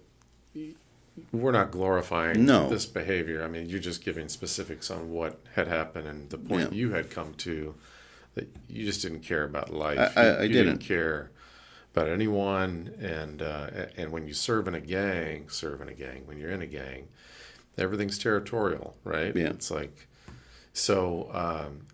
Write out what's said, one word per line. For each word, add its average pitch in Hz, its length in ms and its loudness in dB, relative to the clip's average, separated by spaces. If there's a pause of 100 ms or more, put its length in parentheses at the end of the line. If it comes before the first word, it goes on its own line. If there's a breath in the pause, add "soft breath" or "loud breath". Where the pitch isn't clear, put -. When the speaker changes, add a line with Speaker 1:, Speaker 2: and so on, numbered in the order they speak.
(540)
Speaker 1:
y-, 156 200 -10 (580)
we're 123 200 2
not 104 180 6
glorifying 87 760 4
Speaker 2:
No. 104 240 8
Speaker 1:
this 107 180 0
behavior. 82 560 -2
I 82 60 -4
mean, 82 220 -6
you're 95 100 -4
just 85 240 -6
giving 82 240 -4
specifics - 600 -6
on 85 200 -6
what 82 300 -4 (140)
had 90 140 2
happened 80 380 -2
and 76 240 -10
the - 80 -8
point 82 340 0
Speaker 2:
Yeah. 101 60 -4
Speaker 1:
you 120 140 0
had 82 180 -2
come 78 240 -8
to 78 400 -6 (600 soft breath)
that 104 140 -6 (200)
you 110 160 -8
just 101 180 -2
didn't 82 180 -6
care 78 240 0
about 73 280 -4
life. 76 440 4
Speaker 2:
I, - 40 8
I, 120 40 10
Speaker 1:
You, 110 140 10
Speaker 2:
I - 40 2
Speaker 1:
you 110 100 4
Speaker 2:
didn't. 120 260 6
Speaker 1:
care 80 520 0 (640 soft breath)
about 78 140 2
anyone, 95 920 0
and, 78 420 -6
uh, 76 300 -4
a-, - 280 -8
and 80 120 -4
when 82 140 -6
you 73 80 -10
serve 110 340 2
in 90 60 -2
a 80 60 -4
gang, 80 680 -2
serve 71 320 -6
in 69 80 -10
a 69 60 -14
gang, 64 320 -12
when 73 120 -12
you're 76 140 -6
in 95 100 -4
a 82 40 -6
gang, 67 420 -10 (680 soft breath)
everything's 101 420 0
territorial, 104 840 0
right? 80 300 0
Speaker 2:
Yeah. 82 140 4
Speaker 1:
It's - 220 -4
like, 73 360 -6 (640 soft breath)
so, 90 600 2
um, 80 600 -4